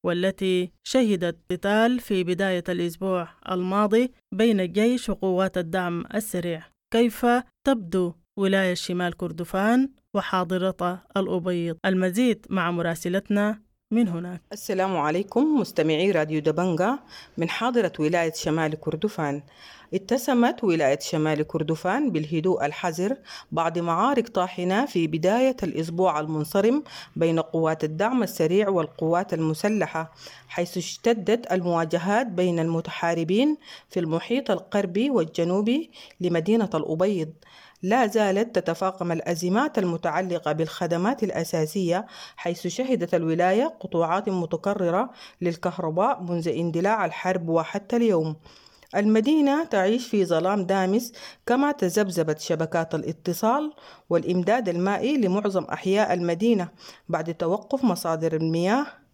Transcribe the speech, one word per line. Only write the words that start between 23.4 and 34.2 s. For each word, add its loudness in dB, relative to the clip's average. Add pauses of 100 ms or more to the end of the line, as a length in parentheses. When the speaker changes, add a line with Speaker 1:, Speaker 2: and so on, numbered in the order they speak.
Speaker 2:
بعد 0
معارك 0
طاحنة 0
في 0
بداية 2
الأسبوع 0
المنصرم 0 (320)
بين 2
قوات 0
الدعم 0
السريع 2
والقوات 0
المسلحة، -2 (340)
حيث -4
اشتدت -2
المواجهات 0
بين 0
المتحاربين 0 (320)
في -4
المحيط -2